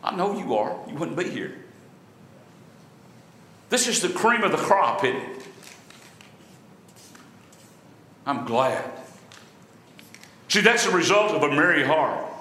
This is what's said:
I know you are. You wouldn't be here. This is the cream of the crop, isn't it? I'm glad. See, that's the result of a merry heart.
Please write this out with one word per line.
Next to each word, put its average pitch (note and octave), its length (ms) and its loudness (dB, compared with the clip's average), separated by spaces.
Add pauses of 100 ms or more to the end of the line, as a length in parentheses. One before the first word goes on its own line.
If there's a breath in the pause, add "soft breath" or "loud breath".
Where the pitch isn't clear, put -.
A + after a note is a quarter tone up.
I - 140 -4
know G3 200 -2
you A#2+ 200 -2
are. G#2+ 200 -2 (120)
You D3 80 -12
wouldn't D#3+ 200 -6
be F3+ 140 -4
here. - 340 -10 (2000)
This B3 180 0
is A#3+ 140 0
the F3 80 -2
cream A3+ 340 2
of F#3+ 80 2
the D#3 80 0
crop, D#3+ 460 2
isn't B2 120 2
it? - 260 -12 (2750)
I'm B2+ 180 -6
glad. A#2+ 400 0 (1600)
See, G#3 120 2
that's A3+ 240 4
the F#3+ 60 2
result F#3 400 4
of - 140 2
a C#3 100 0
merry D#3 300 2
heart. C#3+ 420 0 (140)